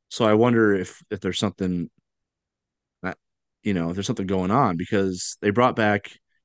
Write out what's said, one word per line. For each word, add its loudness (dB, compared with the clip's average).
So -2
I 4
wonder 4
if, -4
if -6
there's -4
something -2
that, -10
you 0
know, -2
if -6
there's -6
something -4
going 0
on, 2
because -4
they 0
brought 2
back 0